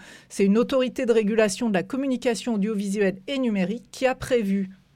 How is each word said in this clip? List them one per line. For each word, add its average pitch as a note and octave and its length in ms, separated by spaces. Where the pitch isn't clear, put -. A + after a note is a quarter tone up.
C'est - 160
une G3+ 140
autorité B3 480
de A#3 60
régulation A3 580
de G3+ 40
la E3+ 80
communication B3 760
audiovisuelle G3 720
et C#4 120
numérique G#3+ 520
qui - 160
a B3+ 80
prévu G3 540